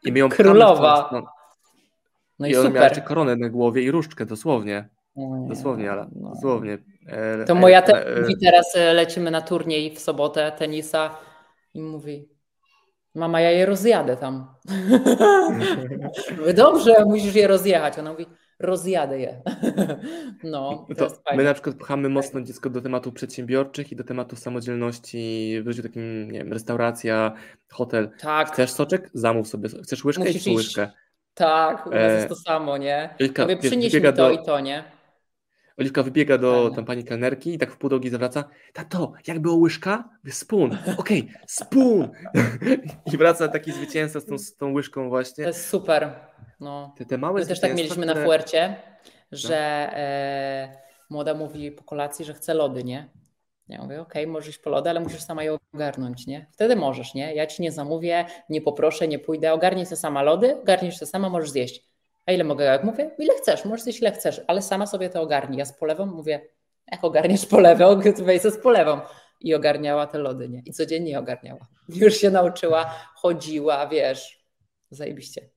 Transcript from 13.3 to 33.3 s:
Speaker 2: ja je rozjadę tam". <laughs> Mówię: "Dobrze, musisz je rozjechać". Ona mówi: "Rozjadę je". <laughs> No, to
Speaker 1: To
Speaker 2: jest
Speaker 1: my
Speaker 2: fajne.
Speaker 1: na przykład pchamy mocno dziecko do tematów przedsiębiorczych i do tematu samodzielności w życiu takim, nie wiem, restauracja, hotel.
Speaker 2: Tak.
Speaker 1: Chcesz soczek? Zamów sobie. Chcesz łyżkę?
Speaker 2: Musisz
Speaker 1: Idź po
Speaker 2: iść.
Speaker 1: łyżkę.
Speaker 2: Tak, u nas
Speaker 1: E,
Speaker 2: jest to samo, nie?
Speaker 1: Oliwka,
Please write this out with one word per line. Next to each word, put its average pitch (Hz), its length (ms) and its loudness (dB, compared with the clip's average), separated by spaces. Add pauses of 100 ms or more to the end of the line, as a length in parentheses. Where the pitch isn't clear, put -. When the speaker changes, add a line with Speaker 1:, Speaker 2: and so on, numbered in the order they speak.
Speaker 2:
ja 170 100 6
je 180 160 4
rozjadę 185 500 2
tam". 131 380 -10 (100)
<laughs> 262 1700 2
Mówię: 165 160 2
"Dobrze, 233 400 8 (120)
musisz 202 280 0
je 202 120 6
rozjechać". 180 520 2
Ona 156 140 -10
mówi: 165 140 -12 (320)
"Rozjadę 170 640 -2
je". - 240 -8
<laughs> 247 1000 -6
No, 147 440 -8
to 156 60 -10
Speaker 1:
To - 100 0
Speaker 2:
jest - 120 -6
Speaker 1:
my - 80 -20
Speaker 2:
fajne. 139 200 0
Speaker 1:
na 143 100 2
przykład 139 220 -8
pchamy 139 320 -4
mocno 139 320 -4
dziecko 123 300 -10
do 123 100 -8
tematów 127 340 -8
przedsiębiorczych 135 800 -6
i - 40 -14
do 120 80 -12
tematu 123 320 -10
samodzielności 120 1300 -8
w 120 60 -6
życiu 120 120 -8
takim, 113 500 -10
nie 110 60 -10
wiem, - 140 -10
restauracja, 113 800 -2 (400)
hotel. 113 460 -4
Speaker 2:
Tak. 151 340 -2
Speaker 1:
Chcesz 127 180 0
soczek? 180 440 -4
Zamów 113 340 0
sobie. 107 200 -10
Chcesz - 360 -10
łyżkę? 147 160 0
Speaker 2:
Musisz 180 160 0
Speaker 1:
Idź - 80 -8
po - 80 -2
Speaker 2:
iść. 113 40 2
Speaker 1:
łyżkę. 104 340 -2 (440)
Speaker 2:
Tak, 160 520 2
u - 40 -10
nas 110 220 4
Speaker 1:
E, - 20 4
Speaker 2:
jest 107 140 0
to - 80 -8
samo, 156 420 -4
nie? 143 420 -4
Speaker 1:
Oliwka, 135 220 0